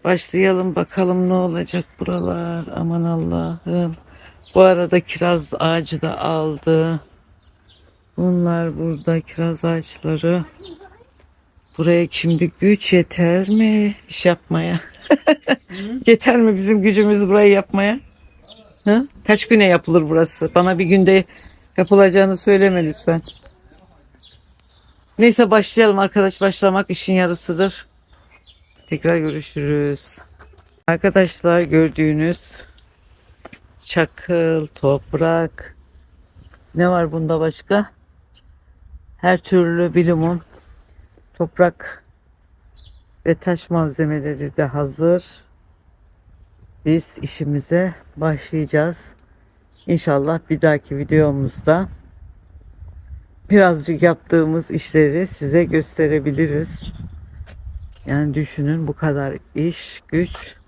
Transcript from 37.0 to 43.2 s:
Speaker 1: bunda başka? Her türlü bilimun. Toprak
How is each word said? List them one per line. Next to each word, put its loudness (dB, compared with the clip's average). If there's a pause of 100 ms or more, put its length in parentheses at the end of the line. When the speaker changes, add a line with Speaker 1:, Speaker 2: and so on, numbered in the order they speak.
Speaker 1:
bunda -2
başka? -2 (1300)
Her 2
türlü 0
bilimun. 0 (960)
Toprak -2 (1200)